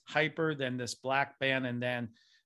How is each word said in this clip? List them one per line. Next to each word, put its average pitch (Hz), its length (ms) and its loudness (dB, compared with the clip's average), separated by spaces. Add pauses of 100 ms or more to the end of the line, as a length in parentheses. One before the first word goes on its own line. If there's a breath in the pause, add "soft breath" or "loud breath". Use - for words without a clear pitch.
hyper, 156 500 0
then 127 220 -2
this 120 180 -4
black 135 440 0
band, 131 280 2
and 123 160 -2
then, 120 320 -2 (320 soft breath)